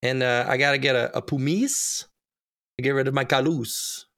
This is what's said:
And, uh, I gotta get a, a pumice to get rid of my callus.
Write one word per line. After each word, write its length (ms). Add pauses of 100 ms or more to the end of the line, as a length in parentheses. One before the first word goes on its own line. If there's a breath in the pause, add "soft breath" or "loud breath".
And, 220
uh, 240
I 100
gotta 200
get 180
a, 220
a 40
pumice 840 (720)
to 60
get 80
rid 160
of 60
my 100
callus. 800 (120)